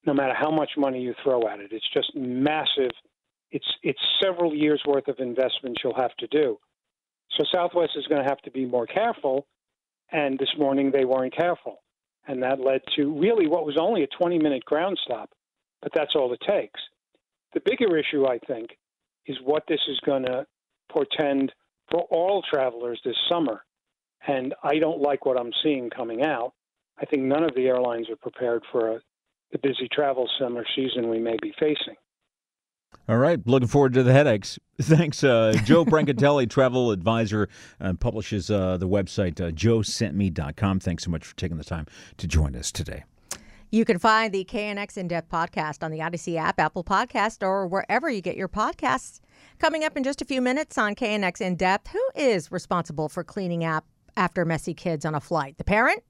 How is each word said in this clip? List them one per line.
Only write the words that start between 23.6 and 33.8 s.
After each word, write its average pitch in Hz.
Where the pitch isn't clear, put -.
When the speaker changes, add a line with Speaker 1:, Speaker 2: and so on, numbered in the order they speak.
Speaker 1:
And 135
I 151
don't 156
like 139
what 131
I'm 120
seeing 135
coming 117
out. 127
I -
think 139
none 139
of 151
the 127
airlines 120
are 110
prepared 117
for 113
a, 113
the 135
busy 131
travel 131
summer 120
season 123
we 113
may 117
be 107
facing. 151
Speaker 2:
All 113
right. 151
Looking 127
forward 135